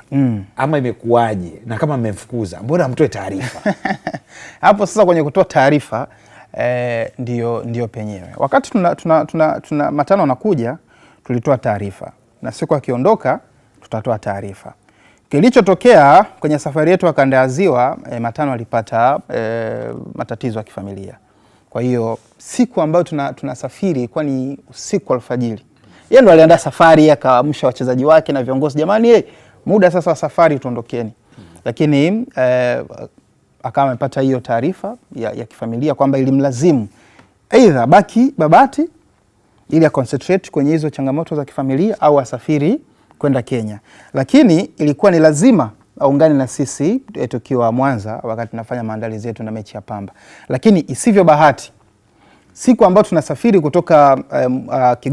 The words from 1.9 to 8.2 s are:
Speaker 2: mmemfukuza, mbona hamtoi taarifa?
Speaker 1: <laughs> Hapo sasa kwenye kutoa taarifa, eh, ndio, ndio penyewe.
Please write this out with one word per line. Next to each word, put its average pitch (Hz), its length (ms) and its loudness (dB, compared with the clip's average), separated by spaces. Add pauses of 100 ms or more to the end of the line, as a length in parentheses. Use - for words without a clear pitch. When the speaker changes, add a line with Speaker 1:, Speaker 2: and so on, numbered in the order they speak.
Speaker 2:
mmemfukuza, 110 640 -8
mbona 156 200 -2
hamtoi 127 260 0
taarifa? 101 640 -8 (400)
Speaker 1:
<laughs> - 460 -20
Hapo 202 260 2
sasa 214 180 2
kwenye 170 180 2
kutoa 151 220 0
taarifa, 143 640 0 (520)
eh, 120 600 -4
ndio, 117 460 -4
ndio 117 240 -6
penyewe. 104 480 -12